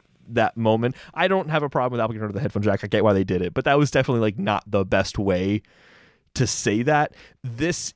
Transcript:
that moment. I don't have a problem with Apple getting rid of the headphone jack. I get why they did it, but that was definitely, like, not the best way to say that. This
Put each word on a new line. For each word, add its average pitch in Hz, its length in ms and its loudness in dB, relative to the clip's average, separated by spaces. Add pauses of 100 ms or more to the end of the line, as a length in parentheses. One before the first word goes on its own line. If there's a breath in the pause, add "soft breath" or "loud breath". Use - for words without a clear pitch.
(300)
that 117 280 0
moment. 113 380 2 (180 loud breath)
I 175 140 0
don't 185 220 0
have 156 140 0
a 143 60 -4
problem 127 280 -2
with 120 60 0
Apple 113 100 -2
getting 107 100 -10
rid 104 60 -4
of 101 60 -8
the 98 60 -4
headphone 101 220 -2
jack. 101 200 0
I 110 40 -6
get 101 160 2
why 107 100 6
they 95 100 4
did 92 180 0
it, 87 120 -4
but 131 120 -4
that 143 140 4
was 147 100 4
definitely, 127 320 0
like, 107 160 0
not 107 320 -2
the 101 160 2
best 98 320 0
way 98 440 0 (760 soft breath)
to 127 100 2
say 107 360 -2
that. 151 300 0 (300 loud breath)
This 135 520 -4